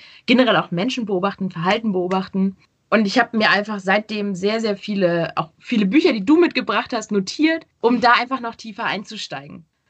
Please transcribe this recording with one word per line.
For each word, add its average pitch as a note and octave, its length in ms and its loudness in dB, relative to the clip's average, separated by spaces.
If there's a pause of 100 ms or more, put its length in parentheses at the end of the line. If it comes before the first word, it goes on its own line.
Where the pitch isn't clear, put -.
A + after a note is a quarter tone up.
(280)
Generell A3+ 280 4
auch D#3+ 160 0
Menschen A3 340 -2
beobachten, F#3+ 440 -2
Verhalten G3+ 420 -2
beobachten. F#3+ 640 -2 (340)
Und G#3+ 160 2
ich G3 140 0
habe A#3 180 0
mir G#3 120 4
einfach G3+ 300 -2
seitdem G3+ 540 -2
sehr, G#3 280 -2
sehr G#3 160 -2
viele, F3 580 -2
auch D#3 240 -6
viele G#3+ 280 0
Bücher, C#4+ 260 4
die G#3+ 100 -4
du D4 160 4
mitgebracht B3 540 0
hast, A3 180 -6
notiert, D4+ 540 0 (160)
um A#3+ 180 2
da A#3+ 140 6
einfach B3 260 0
noch A3+ 160 -10
tiefer A3 300 -12
einzusteigen. E3 800 -10 (240)